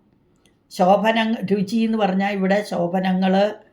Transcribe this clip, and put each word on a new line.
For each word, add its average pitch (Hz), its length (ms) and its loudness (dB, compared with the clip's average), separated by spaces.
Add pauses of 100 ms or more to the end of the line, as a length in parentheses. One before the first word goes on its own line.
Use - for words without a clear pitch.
(680)
ശോഭന, 220 640 2
രുചി 196 420 -2
എന്ന് 226 220 0
പറഞ്ഞാൽ 196 340 0
ഇവിടെ 196 380 0
ശോഭനങ്ങൾ, 190 840 0 (180)